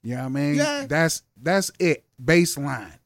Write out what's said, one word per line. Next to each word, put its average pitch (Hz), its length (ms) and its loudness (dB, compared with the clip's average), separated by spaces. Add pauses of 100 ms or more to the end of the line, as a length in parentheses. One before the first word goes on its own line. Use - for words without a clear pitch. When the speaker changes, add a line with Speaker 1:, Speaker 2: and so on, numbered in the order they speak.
Speaker 1:
You 120 140 -6
know 127 60 -6
what 131 40 -6
I - 40 -6
mean? 143 260 0
Speaker 2:
Yeah. 294 320 0
Speaker 1:
That's, 156 340 0 (180)
that's 185 380 0
it. 170 260 0 (180)
Baseline. 143 840 0